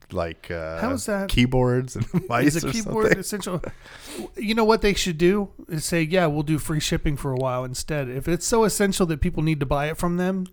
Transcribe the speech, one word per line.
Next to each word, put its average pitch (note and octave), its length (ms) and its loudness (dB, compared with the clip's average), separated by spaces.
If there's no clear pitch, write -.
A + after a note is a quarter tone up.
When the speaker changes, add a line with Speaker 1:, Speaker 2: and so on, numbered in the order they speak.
Speaker 1:
like, E2+ 400 -6
uh, D#2+ 280 -6
Speaker 2:
How B3 120 -2
is B3 140 -6
that? G3 220 -2
Speaker 1:
keyboards B2+ 680 2
and A#2+ 100 -4
<laughs> - 100 -2
mice C3 260 2
Speaker 2:
Is E3 100 -2
a C3 40 -2
Speaker 1:
or - 20 -2
Speaker 2:
keyboard A3 360 -2
Speaker 1:
something. F#3+ 120 2
Speaker 2:
essential? F#3 440 -6
You G#3+ 180 -2
know A3+ 100 4
what A3 160 6
they G3+ 140 4
should F3 240 0
do F#3+ 300 4
is D#3 160 -4
say, E3+ 180 0
"Yeah, E3+ 240 4
we'll D3+ 180 0
do D3+ 160 2
free D#3 180 -2
shipping D#3 380 0
for C3+ 160 -4
a B2+ 40 -2
while B2+ 280 -2
instead." C3 440 -4
If B2+ 200 -4
it's E3+ 180 0
so A3+ 160 4
essential G3+ 440 2
that D#3 140 -2
people E3+ 220 0
need D#3 160 2
to C#3 80 -2
buy C#3+ 220 0
it D#3+ 100 -6
from F3 180 0
them, F#3 360 0